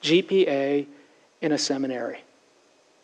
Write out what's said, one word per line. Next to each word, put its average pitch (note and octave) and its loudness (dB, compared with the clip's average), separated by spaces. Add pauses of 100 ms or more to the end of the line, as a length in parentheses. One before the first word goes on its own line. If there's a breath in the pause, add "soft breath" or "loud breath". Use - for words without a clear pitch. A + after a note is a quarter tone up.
G E3+ 4
P F#3+ 2
A C#3+ 0 (540 soft breath)
in D#3 0
a C#3+ 0
seminary. C3 -4 (840)